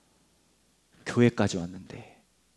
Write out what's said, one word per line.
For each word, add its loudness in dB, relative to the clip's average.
교회까지 2
왔는데. -14